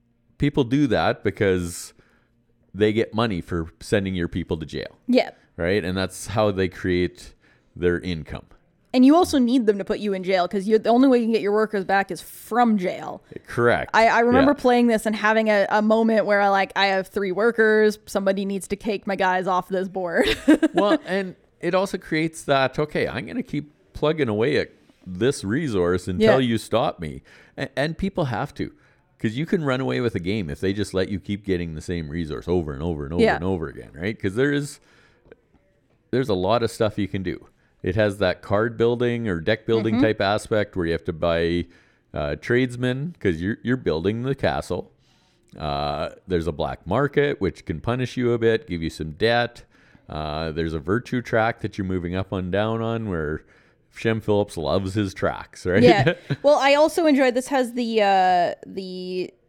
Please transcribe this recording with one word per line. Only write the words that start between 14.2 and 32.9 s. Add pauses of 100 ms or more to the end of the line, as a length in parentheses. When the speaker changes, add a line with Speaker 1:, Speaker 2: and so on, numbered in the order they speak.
Speaker 2:
remember
Speaker 1:
Yeah.
Speaker 2:
playing
this
and
having
a,
a
moment
where
I,
like,
I
have
three
workers.
Somebody
needs
to
cake
my
guys
off
this
board. (160)
<laughs>
Speaker 1:
Well,
and (240)
it
also
creates
that,
"Okay,
I'm
gonna
keep (200)
plugging
away
at (360)
this
resource
until
Speaker 2:
Yeah.
Speaker 1:
you
stop
me." (340)
A-, (100)
and
people
have
to, (480)
'cause
you
can
run
away
with
a
game
if
they
just
let
you
keep
getting
the
same
resource
over
and
over